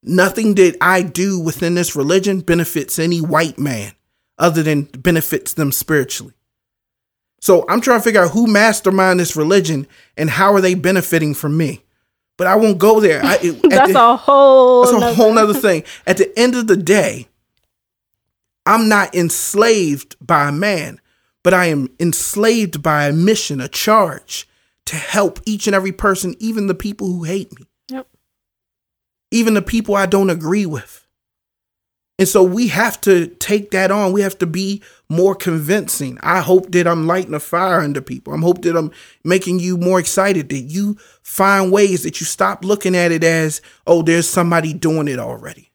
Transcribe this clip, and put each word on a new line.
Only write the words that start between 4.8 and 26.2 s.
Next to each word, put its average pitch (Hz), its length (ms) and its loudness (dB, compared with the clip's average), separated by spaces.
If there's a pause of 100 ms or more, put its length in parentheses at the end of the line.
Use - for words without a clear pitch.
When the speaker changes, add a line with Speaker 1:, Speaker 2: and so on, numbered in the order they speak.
Speaker 1:
benefits 151 680 -4
them 147 180 -2
spiritually. - 640 -4 (1080)
So 180 280 4
I'm 214 120 0
trying 240 180 2
to 196 40 -6
figure 208 200 2
out 170 80 0
who 226 160 2
mastermind 196 720 2
this 170 160 -4
religion 156 520 0 (280)
and 156 140 -2
how 175 240 2
are 196 80 4
they 185 140 2
benefiting 165 580 0
from 147 240 -4
me. 139 260 -4 (540)
But 180 100 -2
I 190 80 2
won't 214 240 2
go 214 200 4
there. 170 240 2
I, 180 180 2
it, 170 140 -2
Speaker 2:
<laughs> - 100 -12
Speaker 1:
at 311 40 8
Speaker 2:
That's 269 240 4
Speaker 1:
the, 277 100 6
Speaker 2:
a 240 120 4
whole 262 680 6
Speaker 1:
that's 247 120 4
a 247 40 4
Speaker 2:
nother 240 160 0
Speaker 1:
whole 220 180 6
nother 214 200 4
thing. 190 300 0 (220)
At 180 120 0
the - 200 0
end 247 180 2
of 233 120 -4
the 196 100 4
day, 156 500 0 (1400)
I'm 220 240 2
not 202 260 0
enslaved 180 1000 0 (100)
by 143 240 2
a - 20 -4
man, 160 480 -6 (440)
but 180 100 2
I 180 140 2
am 143 220 -2 (100)
enslaved 202 840 -2
by 151 220 0
a 143 80 -2
mission, 170 480 -2
a 127 60 -10
charge - 800 -2 (380)
to - 100 -10
help 190 500 -4
each 214 220 -4
and 196 80 0
every 190 160 -2
person, 190 480 -4